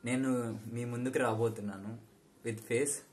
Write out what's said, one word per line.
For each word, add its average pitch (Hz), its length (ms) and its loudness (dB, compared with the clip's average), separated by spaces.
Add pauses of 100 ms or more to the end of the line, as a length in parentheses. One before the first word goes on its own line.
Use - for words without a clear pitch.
నేను 131 220 2 (460)
మీ 120 80 -2 (100)
ముందుకు 127 320 0
రాబోతున్నాను 104 680 0 (540)
with 110 140 -2 (100)
face. 135 260 2 (180)